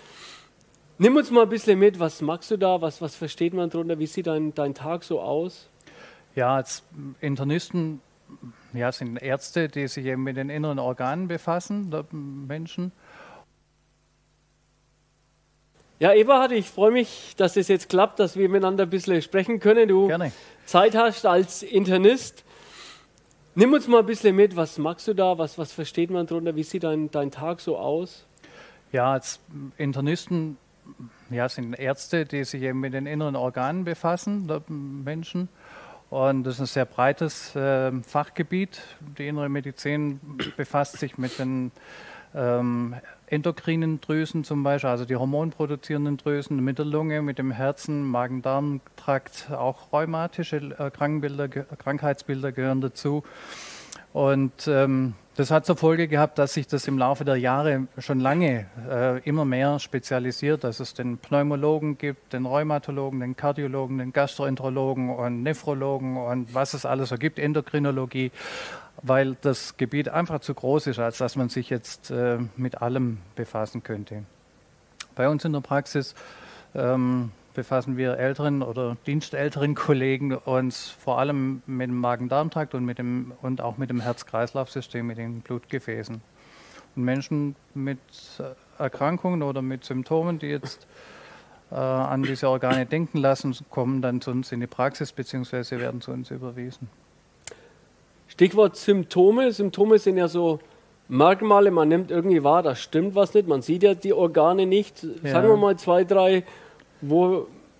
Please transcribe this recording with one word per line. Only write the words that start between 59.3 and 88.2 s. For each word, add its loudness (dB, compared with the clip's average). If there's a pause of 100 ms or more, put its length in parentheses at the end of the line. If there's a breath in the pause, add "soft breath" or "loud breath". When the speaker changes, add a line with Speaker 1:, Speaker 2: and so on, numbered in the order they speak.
Speaker 2:
mehr 0
spezialisiert, -4
dass -4
es -10
den -6
Pneumologen 0
gibt, -8
den -4
Rheumatologen, -2
den -6
Kardiologen, -4
den -6
Gastroenterologen -2
und -4
Nephrologen -4
und -4
was 0
es -8
alles -2
so -2
gibt, -4
Endokrinologie. -2 (720 loud breath)
Weil 2
das -2
Gebiet -2
einfach -2
zu -8
groß 0
ist, -4
als -2
dass -4
man 0
sich -6
jetzt, -8
äh, 0 (180)
mit -6
allem -2 (160)
befassen -6
könnte. -10 (920)
Bei 2
uns 0
in 0
der 0
Praxis, -2 (600 loud breath)
ähm, 0 (240)
befassen -2
wir -2
älteren 0
oder -4
dienstälteren -2
Kollegen 0
uns -2
vor -4
allem -2
mit -4
dem -4
Magen-Darm-Trakt -2
und -4
mit -6
dem, -6
und -4
auch -6
mit -4
dem -2
Herz-Kreislauf-System, -6
mit -8
den -10
Blutgefäßen. -8 (760 soft breath)
Und -4
Menschen -2 (180)
mit, -6 (400)